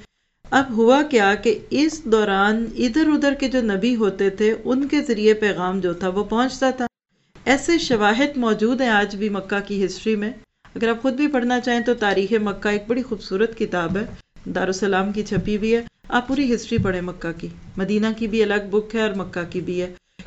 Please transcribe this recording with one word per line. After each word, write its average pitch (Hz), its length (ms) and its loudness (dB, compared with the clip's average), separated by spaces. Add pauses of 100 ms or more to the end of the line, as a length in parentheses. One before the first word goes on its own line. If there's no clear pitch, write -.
(520)
अब 262 220 2
हुआ 233 280 6
क्या 220 320 4
कि 208 160 0 (220)
इस 302 340 0
दौरान 214 680 2
इधर-उधर 285 580 2
के 277 140 -2
जो 254 140 0
नबी 214 320 0
होते 196 360 0
थे, 214 220 0
उनके 269 480 0
ज़रिए 214 340 2
पैगाम 190 460 -2
जो 180 140 -2
था, 185 140 -4
वो 190 160 -2
पहुंचता 254 480 0
था। 254 140 -6 (600)
ऐसे 277 320 2
शवाहिद 233 580 2
मौजूद 233 460 2
हैं 240 80 2
आज 208 240 2
भी 202 160 -2
मक्का 202 300 -4
की 202 200 -4
हिस्ट्री 202 360 0
में। 208 180 -4 (420)
अगर 226 120 0
आप 226 120 -2
खुद 262 140 0
भी 294 120 0
पढ़ना 247 340 0
चाहें, 240 220 0
तो 240 120 2
तारीख़ 202 400 0
मक्का 208 360 0
एक 208 180 -2
बड़ी 247 140 0
खूबसूरत 220 520 -2
किताब 180 420 -2
है, 220 120 -4 (400)
दारुसलाम 190 640 0
की 208 100 -4
छपी 208 320 -2
हुई 214 180 0
है। 233 140 2 (240)
आप 247 180 -2
पूरी 269 160 0
history 233 340 -2
पढ़ें 185 220 0
मक्का 175 320 -6
की। 170 180 -10 (280)
मदीना 208 340 0
की 220 140 -4
भी 214 140 0
अलग 202 300 0
book 208 240 -2
है 220 80 0
और 214 120 0
मक्का 180 300 -6
की 175 160 -8
भी 175 180 -4
है, 180 180 -6 (300)